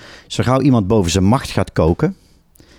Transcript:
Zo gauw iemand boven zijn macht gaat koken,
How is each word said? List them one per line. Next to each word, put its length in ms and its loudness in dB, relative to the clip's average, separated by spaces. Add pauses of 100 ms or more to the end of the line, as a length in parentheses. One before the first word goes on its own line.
(260)
Zo 160 -6
gauw 180 0
iemand 260 2
boven 240 0
zijn 140 0
macht 260 0
gaat 220 -4
koken, 440 0 (640)